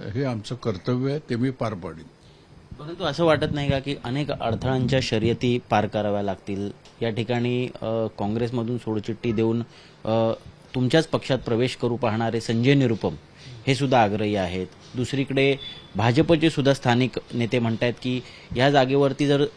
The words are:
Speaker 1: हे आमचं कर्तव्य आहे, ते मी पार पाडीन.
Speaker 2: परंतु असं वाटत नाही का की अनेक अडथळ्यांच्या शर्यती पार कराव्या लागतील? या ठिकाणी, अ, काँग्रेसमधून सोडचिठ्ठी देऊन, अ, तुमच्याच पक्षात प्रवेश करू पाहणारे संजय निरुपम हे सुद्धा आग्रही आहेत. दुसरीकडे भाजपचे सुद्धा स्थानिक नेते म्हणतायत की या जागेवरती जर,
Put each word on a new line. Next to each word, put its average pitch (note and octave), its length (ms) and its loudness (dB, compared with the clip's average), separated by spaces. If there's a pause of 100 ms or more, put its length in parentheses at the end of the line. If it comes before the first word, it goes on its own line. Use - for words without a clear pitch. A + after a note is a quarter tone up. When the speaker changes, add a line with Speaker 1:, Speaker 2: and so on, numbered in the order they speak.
Speaker 1:
हे C3 160 -4
आमचं A#2+ 300 -6
कर्तव्य B2 560 -4
आहे, D3+ 100 -4 (100)
ते B2 60 -2
मी C3 140 0
पार A2+ 240 -6
पाडीन. D#2+ 300 -12 (680)
Speaker 2:
परंतु E3+ 300 -10
असं D3+ 200 0
वाटत D#3 280 4
नाही C#3+ 180 0
का C3+ 80 2
की C#3 260 -4
अनेक C3+ 260 -2
अडथळ्यांच्या B2+ 720 -2
शर्यती A#2 560 0 (120)
पार G#2+ 160 4
कराव्या G2+ 360 -2
लागतील? G2 480 -6 (320)
या A#2 80 -2
ठिकाणी, A#2+ 560 -2
अ, A2+ 400 -4 (120)
काँग्रेसमधून A2+ 600 -4
सोडचिठ्ठी A2 540 -4
देऊन, A2+ 300 0 (420)
अ, A2+ 280 2 (420)
तुमच्याच C3 340 2
पक्षात B2+ 300 -2
प्रवेश A#2+ 380 0
करू A#2+ 200 -2
पाहणारे A2+ 440 -2
संजय A#2+ 340 2
निरुपम A2+ 400 2 (520)
हे C3+ 80 4
सुद्धा B2+ 280 4
आग्रही G#2 340 0
आहेत. F#2 300 -2 (300)
दुसरीकडे C3+ 600 0 (400)
भाजपचे D#3 540 4
सुद्धा C3+ 240 2
स्थानिक B2 360 2 (240)
नेते A#2 240 0
म्हणतायत A#2 440 0
की B2+ 180 -4 (360)
या C3 140 4
जागेवरती C#3 560 4
जर, C#3+ 180 4 (120)